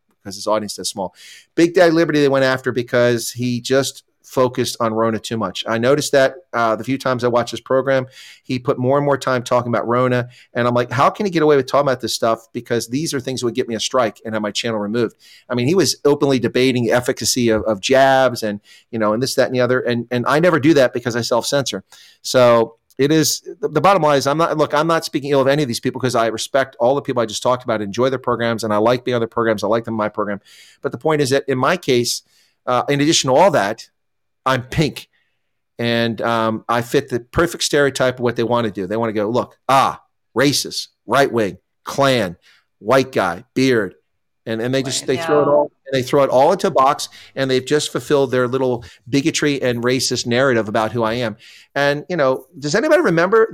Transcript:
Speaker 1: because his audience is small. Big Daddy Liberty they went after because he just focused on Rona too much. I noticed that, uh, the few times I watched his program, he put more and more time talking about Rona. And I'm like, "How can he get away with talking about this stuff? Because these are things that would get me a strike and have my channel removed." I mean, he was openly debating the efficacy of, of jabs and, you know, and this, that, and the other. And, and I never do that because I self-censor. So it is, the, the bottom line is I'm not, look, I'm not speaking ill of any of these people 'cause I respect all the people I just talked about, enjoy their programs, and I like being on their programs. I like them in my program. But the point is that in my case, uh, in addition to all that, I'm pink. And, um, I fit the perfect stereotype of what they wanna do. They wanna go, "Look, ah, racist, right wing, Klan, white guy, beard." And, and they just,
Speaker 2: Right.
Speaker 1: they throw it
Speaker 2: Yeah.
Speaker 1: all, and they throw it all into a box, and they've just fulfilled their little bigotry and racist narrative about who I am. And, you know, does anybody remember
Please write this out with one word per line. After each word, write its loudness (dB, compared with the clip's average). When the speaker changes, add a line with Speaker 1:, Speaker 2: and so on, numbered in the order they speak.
Speaker 1:
because -16
his -12
audience -4
is -8
small. -8
Big 2
Daddy 6
Liberty 2
they 4
went 2
after -2
because 0
he -4
just -2
focused -2
on 0
Rona 0
too -8
much. -6
I 0
noticed 0
that, 2
uh, 2
the -4
few -4
times -2
I 2
watched 0
his -8
program, 0
he -6
put -2
more 0
and 0
more 2
time -2
talking 0
about 0
Rona. 0
And 0
I'm 0
like, 0
"How 2
can -4
he -4
get 0
away 6
with 2
talking 2
about -2
this -6
stuff? -2
Because -6
these -6
are -4
things -8
that -2
would -4
get -4
me -6
a -6
strike -2
and -8
have -4
my -4
channel -4
removed." -2
I -4
mean, 0
he 2
was 2
openly 2
debating 0
the 0
efficacy 0
of, 0
of -2
jabs 2
and, -4
you -8
know, 2
and -2
this, -4
that, 2
and -4
the 0
other. 2
And, -4
and -2
I 2
never 2
do 4
that 4
because -4
I -2
self-censor. -2
So 4
it 2
is, 0
the, -4
the -2
bottom 4
line 4
is -2
I'm 0
not, 0
look, 0
I'm 2
not 0
speaking -6
ill 2
of 2
any 2
of -4
these -6
people -4
'cause -2
I 2
respect -4
all 2
the -4
people -2
I -2
just -8
talked 0
about, -2
enjoy -2
their -4
programs, -2
and -2
I 2
like 2
being -2
on 0
their -2
programs. -2
I 0
like 0
them -8
in -6
my 0
program. -6
But -4
the -10
point 0
is 0
that 0
in -2
my 0
case, -2
uh, 0
in 0
addition 0
to 4
all 6
that, -2
I'm 0
pink. -4
And, -2
um, 0
I 0
fit -2
the -2
perfect -4
stereotype 0
of -12
what -2
they 0
wanna 0
do. -8
They -4
wanna -2
go, -2
"Look, -4
ah, 2
racist, -2
right 2
wing, -2
Klan, 0
white 2
guy, -2
beard." 0
And, -4
and -4
they 0
just, -6
Speaker 2:
Right. -14
Speaker 1:
they 0
throw 2
it 0
Speaker 2:
Yeah. 2
Speaker 1:
all, 2
and -6
they -2
throw 2
it 2
all 4
into 0
a -6
box, 0
and -2
they've 0
just 0
fulfilled 0
their 0
little -2
bigotry 0
and -2
racist -2
narrative 2
about -2
who -2
I 0
am. -6
And, 0
you -4
know, 0
does -4
anybody 2
remember 2